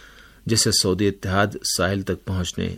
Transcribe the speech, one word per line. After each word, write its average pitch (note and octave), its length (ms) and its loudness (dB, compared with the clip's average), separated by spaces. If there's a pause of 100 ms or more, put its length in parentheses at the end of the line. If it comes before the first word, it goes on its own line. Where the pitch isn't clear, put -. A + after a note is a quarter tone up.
(460)
جسے A2 240 2 (120)
سعودی G2 260 2
اتحاد G2 380 0 (300)
ساحل F#2+ 260 0
تک F2+ 220 -4
پہنچنے F2+ 540 -4